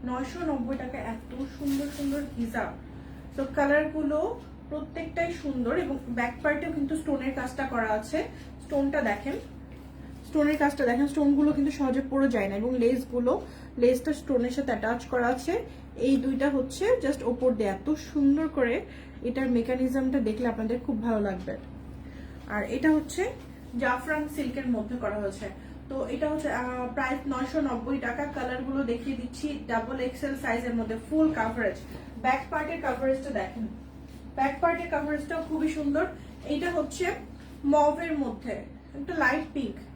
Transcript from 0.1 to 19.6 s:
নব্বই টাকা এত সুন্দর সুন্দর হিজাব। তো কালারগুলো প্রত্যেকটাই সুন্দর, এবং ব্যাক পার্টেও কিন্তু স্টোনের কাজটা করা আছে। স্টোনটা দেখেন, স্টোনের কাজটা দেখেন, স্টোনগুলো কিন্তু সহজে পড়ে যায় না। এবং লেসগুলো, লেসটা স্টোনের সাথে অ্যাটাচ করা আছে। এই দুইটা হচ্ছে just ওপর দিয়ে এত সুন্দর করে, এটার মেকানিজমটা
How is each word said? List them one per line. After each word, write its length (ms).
নব্বই 300
টাকা 220
এত 460
সুন্দর 280
সুন্দর 260
হিজাব। 340
তো 80
কালারগুলো 880
প্রত্যেকটাই 640
সুন্দর, 460
এবং 200
ব্যাক 340
পার্টেও 300
কিন্তু 240
স্টোনের 380
কাজটা 320
করা 200
আছে। 320
স্টোনটা 360
দেখেন, 320
স্টোনের 300
কাজটা 300
দেখেন, 200
স্টোনগুলো 460
কিন্তু 200
সহজে 380
পড়ে 180
যায় 200
না। 80
এবং 180
লেসগুলো, 720
লেসটা 340
স্টোনের 380
সাথে 220
অ্যাটাচ 320
করা 220
আছে। 380
এই 200
দুইটা 340
হচ্ছে 340
just 220
ওপর 280
দিয়ে 160
এত 260
সুন্দর 540
করে, 380
এটার 280
মেকানিজমটা 680